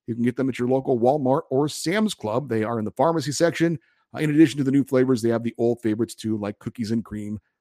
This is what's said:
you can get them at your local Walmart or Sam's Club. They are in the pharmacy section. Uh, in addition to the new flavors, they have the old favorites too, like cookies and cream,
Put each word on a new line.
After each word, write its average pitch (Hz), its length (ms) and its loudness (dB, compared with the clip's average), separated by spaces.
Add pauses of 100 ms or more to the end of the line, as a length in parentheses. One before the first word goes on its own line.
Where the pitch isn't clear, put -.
you 120 80 -6
can 117 100 -2
get 120 120 0
them 135 140 -2
at 117 80 -8
your 123 100 -2
local 135 300 0
Walmart 131 520 2
or 139 160 2
Sam's 196 460 -2
Club. 117 380 -4
They 113 120 0
are 113 160 -2
in 107 60 -4
the 104 60 -6
pharmacy 151 420 0
section. 170 460 0 (360)
Uh, - 40 -10
in 151 100 -2
addition 147 300 6
to 139 60 0
the 135 60 0
new 135 140 4
flavors, 127 380 2
they 117 80 2
have 117 120 0
the 117 140 -4
old 117 240 0
favorites 110 340 -2
too, 110 220 -4
like 104 220 -6
cookies 110 320 -8
and 117 120 -2
cream, 104 380 -10 (200)